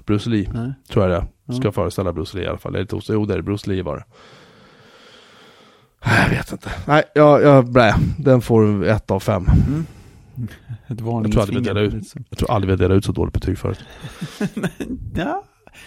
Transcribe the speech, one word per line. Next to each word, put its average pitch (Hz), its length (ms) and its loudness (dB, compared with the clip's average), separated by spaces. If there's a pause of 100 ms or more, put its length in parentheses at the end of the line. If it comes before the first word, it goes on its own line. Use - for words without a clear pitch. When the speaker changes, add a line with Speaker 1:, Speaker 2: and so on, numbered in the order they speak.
Speaker 1:
Bruce 104 240 -2
Lee, 104 240 -2
Speaker 2:
Nej. 120 180 -8 (180)
Speaker 1:
tror 104 140 2
jag 90 80 2
det 85 40 0
är. - 100 -2 (200)
Speaker 2:
Ja. 123 80 -6
Speaker 1:
Ska 123 180 -2
föreställa 90 400 -4
Bruce 95 240 -8
Lee 87 100 -6
i - 20 -4
alla 85 100 -6
fall. - 140 -10
Jag 95 60 -4
är 98 60 -4
lite 95 120 -8
os-, 95 160 -10
jo, 107 140 0
det 101 80 -4
är 92 80 -4
Bruce 101 280 -6
Lee 95 120 -2
var 73 140 -6
det. - 80 -16 (2250)
Jag 104 80 0
vet - 220 -4
inte. - 180 -12 (160)
Nej, 151 160 4 (120)
jag, 147 280 6
jag, 131 300 6
blä. 113 220 6 (240)
Den 131 220 4
får 104 460 4
ett 104 240 0
av 95 100 0
fem. 98 260 -2 (220)
Speaker 2:
Mm. 156 180 -4 (500)
Ett 120 140 -10 (360)
Speaker 1:
Jag 117 120 -8
tror 117 180 -6
aldrig 107 180 -2
vi - 20 2
Speaker 2:
varningsfinger, 104 240 2
Speaker 1:
delar 104 220 -2
ut, 104 120 0
Speaker 2:
lite 113 140 -8
så. - 100 -16 (120)
Speaker 1:
jag - 80 -12
tror - 120 -2
aldrig 98 200 0
vi 95 140 4
delar 92 120 4
ut 107 80 2
så 101 80 -2
dåligt 87 220 -4
betyg - 240 -4
förut. - 260 -8 (540)
Speaker 2:
<laughs> - 760 -8
Ja. 349 300 -6 (420)